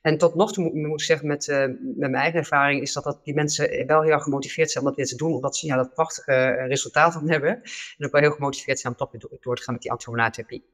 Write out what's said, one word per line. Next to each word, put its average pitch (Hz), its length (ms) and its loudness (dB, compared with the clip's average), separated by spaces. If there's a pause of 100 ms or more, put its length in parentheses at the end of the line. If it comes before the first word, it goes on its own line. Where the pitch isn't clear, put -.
En 156 160 2
tot 165 180 4
nog 208 180 2
toe 190 100 0
moet, 160 100 0
moet 151 280 -2
ik - 40 -4
zeggen, 151 220 2
met, 147 200 -2
eh, 143 200 2
met 131 300 -6
mijn 135 180 0
eigen 160 240 0
ervaring 143 420 2
is 139 120 -6
dat, 143 100 -6
dat 143 200 -6
die 143 100 -6
mensen 147 540 0
wel 156 140 6
heel 156 100 4
erg 151 120 2
gemotiveerd 143 480 -2
zijn 135 120 -2
om 143 60 2
dat 135 100 -4
weer 131 80 -2
te - 80 -6
doen. 156 180 0
Omdat 135 220 -4
ze, - 100 -6
ja, 147 100 0
dat 131 180 0
prachtige, - 380 -2
eh, 131 360 2
resultaat 139 460 2
dan 160 160 -4
hebben. 160 320 0 (360)
En 147 80 -8
ook 139 60 -6
wel 147 100 6
heel 151 100 6
gemotiveerd 139 480 -4
zijn 123 140 -6
om - 60 -12
toch 135 120 -4
weer 117 100 -16
do-, - 180 -18
door 123 160 -4
te - 80 -12
gaan 120 100 -6
met 117 100 -8
die 117 80 -6
anti-hormonale 117 420 -2
therapie. - 400 -12